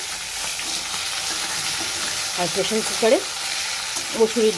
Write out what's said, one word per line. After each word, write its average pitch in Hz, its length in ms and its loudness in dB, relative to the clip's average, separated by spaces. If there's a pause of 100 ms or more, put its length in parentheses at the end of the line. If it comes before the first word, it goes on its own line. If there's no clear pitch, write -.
(2500)
আর 175 140 2
প্রেশার 196 340 2
কুকারে 240 300 6 (1000)
মুসুরির 220 380 4